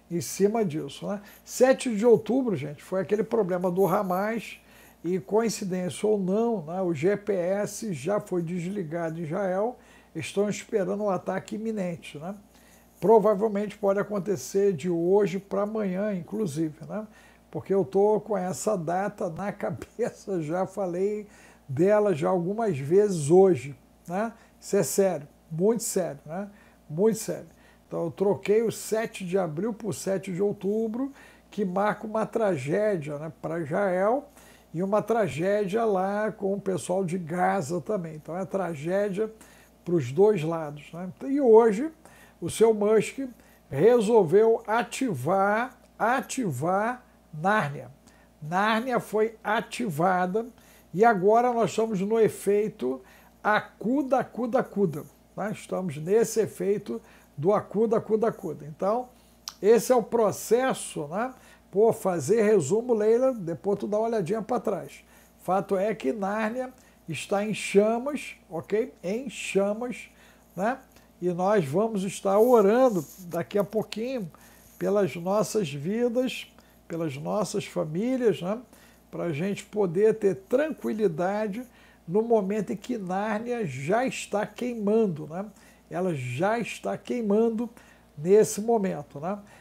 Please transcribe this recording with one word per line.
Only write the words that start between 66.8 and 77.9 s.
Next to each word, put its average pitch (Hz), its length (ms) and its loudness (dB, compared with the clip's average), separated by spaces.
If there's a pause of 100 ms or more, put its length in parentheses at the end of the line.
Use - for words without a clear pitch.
está 196 340 -2
em 214 80 -4
chamas, 233 840 0 (120)
ok? 208 460 -4 (100)
Em 220 280 -6
chamas, 214 800 -4 (460)
né? 220 220 -2 (420)
E 180 120 -2
nós 185 340 2
vamos 196 380 0
estar 196 340 0
orando 226 680 6 (180)
daqui 175 360 -4
a 202 60 2
pouquinho 220 680 -6 (460)
pelas 190 380 0
nossas 185 580 -2
vidas, 226 800 -4 (340)
pelas 160 300 -6
nossas 175 480 -4
famílias, 190 800 -2